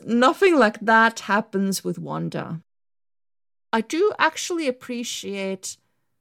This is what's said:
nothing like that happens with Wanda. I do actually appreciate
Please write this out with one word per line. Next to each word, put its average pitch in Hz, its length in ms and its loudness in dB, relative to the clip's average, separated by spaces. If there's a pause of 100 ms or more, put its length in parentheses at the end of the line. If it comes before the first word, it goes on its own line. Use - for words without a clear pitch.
nothing 311 520 4
like 220 240 4
that 226 400 4
happens 196 640 -2
with 175 160 -6
Wanda. 165 640 -8 (1120)
I 226 80 0
do 330 380 0
actually 320 500 -2
appreciate 196 1080 -8 (440)